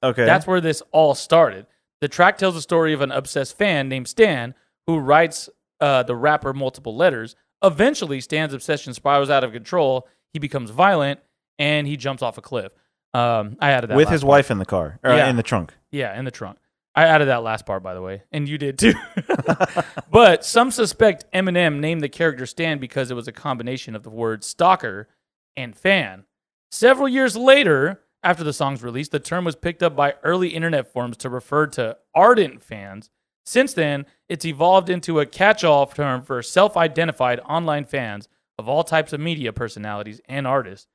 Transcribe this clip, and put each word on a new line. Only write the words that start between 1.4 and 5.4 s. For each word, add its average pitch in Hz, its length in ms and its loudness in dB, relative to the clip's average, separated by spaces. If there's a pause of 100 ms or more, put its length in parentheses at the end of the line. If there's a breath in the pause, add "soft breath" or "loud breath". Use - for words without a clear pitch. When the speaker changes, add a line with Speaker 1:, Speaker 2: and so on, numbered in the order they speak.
Speaker 2:
The 147 80 -4
track 185 300 2
tells 190 160 0
the 160 80 -8
story 160 320 0
of 139 80 -2
an 135 100 -2
obsessed 135 460 -6
fan 151 320 0
named 131 180 -6
Stan 139 460 0 (320)
who 165 140 0
writes, 151 500 2 (320)